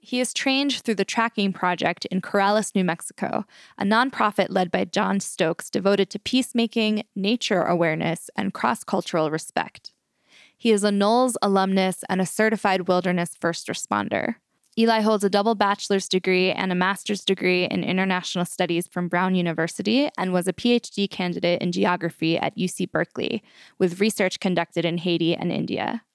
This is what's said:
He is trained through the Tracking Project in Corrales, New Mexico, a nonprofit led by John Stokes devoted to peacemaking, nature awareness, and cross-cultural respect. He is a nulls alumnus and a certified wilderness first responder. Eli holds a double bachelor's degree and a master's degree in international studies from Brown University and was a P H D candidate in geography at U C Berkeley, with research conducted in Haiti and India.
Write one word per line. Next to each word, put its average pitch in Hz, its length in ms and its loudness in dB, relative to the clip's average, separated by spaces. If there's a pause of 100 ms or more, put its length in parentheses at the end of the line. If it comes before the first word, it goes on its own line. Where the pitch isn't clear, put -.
He - 180 -6
is 247 160 -2
trained 269 380 0
through 220 240 -2
the 196 80 0
Tracking 220 480 0
Project 175 540 -2
in 185 140 -2
Corrales, 208 540 2
New 190 80 2
Mexico, - 640 -4 (340)
a - 60 -4
nonprofit 220 640 2
led 185 240 0
by 190 140 0
John 196 340 0
Stokes - 500 -2
devoted 196 400 2
to 202 80 -8
peacemaking, 226 880 0 (100)
nature 202 480 0
awareness, 165 720 0
and - 200 -4
cross-cultural 196 760 -2
respect. - 640 -6 (640)
He 226 160 2
is 202 100 2
a 208 80 2
nulls 226 520 2
alumnus 190 680 2
and 185 120 0
a 185 60 0
certified 202 640 0
wilderness 180 500 0
first - 300 -4
responder. - 680 -2 (420)
Eli 226 220 4
holds 208 240 2
a 196 40 4
double 202 280 2
bachelor's 202 520 0
degree 185 440 2
and 185 180 -2
a 180 60 0
master's 190 480 -2
degree 180 400 2
in 180 180 -2
international 180 600 -2
studies 175 420 -2
from 180 220 -4
Brown 185 260 2
University 180 840 0
and 185 160 -4
was 180 140 0
a 185 60 0
P 240 200 0
H - 200 0
D 202 160 0
candidate 175 520 -2
in 175 120 -2
geography 170 640 0
at - 180 -4
U 180 120 0
C - 180 -6
Berkeley, - 560 -4 (360)
with 180 220 0
research 202 380 0
conducted 170 460 0
in 170 140 0
Haiti 170 360 0
and - 160 -4
India. - 520 -4 (120)